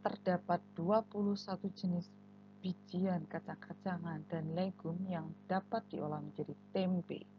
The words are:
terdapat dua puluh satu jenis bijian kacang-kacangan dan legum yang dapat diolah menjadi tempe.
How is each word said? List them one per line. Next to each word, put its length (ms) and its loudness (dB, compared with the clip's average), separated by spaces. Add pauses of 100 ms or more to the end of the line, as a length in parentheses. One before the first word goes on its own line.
terdapat 720 2
dua 320 4
puluh 320 2
satu 320 -4
jenis 400 0 (560)
bijian 640 0
kacang-kacangan 1040 -4
dan 240 -2
legum 480 -2
yang 240 -2 (160)
dapat 480 0
diolah 320 -2
menjadi 320 -6 (160)
tempe. 560 2 (100)